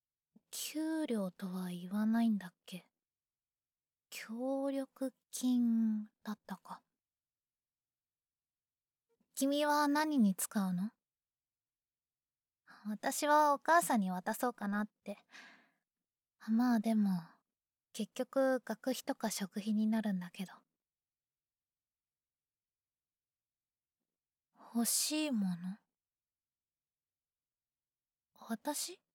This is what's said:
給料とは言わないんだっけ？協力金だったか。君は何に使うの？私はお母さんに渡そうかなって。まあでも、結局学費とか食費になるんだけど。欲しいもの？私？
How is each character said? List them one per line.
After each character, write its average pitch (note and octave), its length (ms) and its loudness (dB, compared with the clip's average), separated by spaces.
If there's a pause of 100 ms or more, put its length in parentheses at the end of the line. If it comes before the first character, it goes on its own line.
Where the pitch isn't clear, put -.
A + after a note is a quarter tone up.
(500)
給 D#4 560 -4
料 G3+ 240 -2
と F#3 220 -10
は F3+ 180 -6
言 F3+ 200 -8
わ G#3+ 160 0
な A3+ 160 2
い A#3 60 4
ん G#3 100 2
だ F#3 100 -8
っ - 60 -16 (120)
け？ - 200 -14 (1200)
協 C4+ 600 -4
力 C4+ 420 -6 (180)
金 A3+ 760 2 (160)
だ G#3+ 120 -8
っ - 120 -12
た F#3+ 120 -10
か。 - 240 -16 (2500)
君 C#4+ 300 0
は D4 240 2
何 D4+ 300 2
に G3+ 160 6
使 - 260 -4
う F#3 140 -2
の？ F#3+ 180 -2 (1900)
私 G#3+ 420 -2
は D4 280 6
お C#4 40 0
母 E4 220 6
さ D4+ 140 0
ん A3 60 4
に F#3 100 0
渡 F#3 240 -4
そ B3 140 0
う A#3+ 40 -2
か G3+ 160 -8
な G#3 140 0
っ G#3+ 60 -4 (160)
て。 G3+ 200 -12 (1200)
ま A#3+ 260 4
あ A3 60 4
で A3+ 140 0
も、 F#3+ 280 2 (680)
結 - 200 -10
局 C4 520 0
学 A#3 260 -4
費 - 120 -4
と C4+ 120 -4
か - 160 -4
食 G3+ 300 -6
費 G#3+ 120 -2
に G#3+ 140 2
な A3 160 2
る G#3 100 0
ん F3+ 80 0
だ F3 100 -10
け F#3+ 140 -12
ど。 - 80 -14 (4000)
欲 A#3 100 2
し D4+ 420 0
い D4 40 -2
も G#3 160 2
の？ F3+ 320 -4 (2750)
私？ D4 520 -6 (140)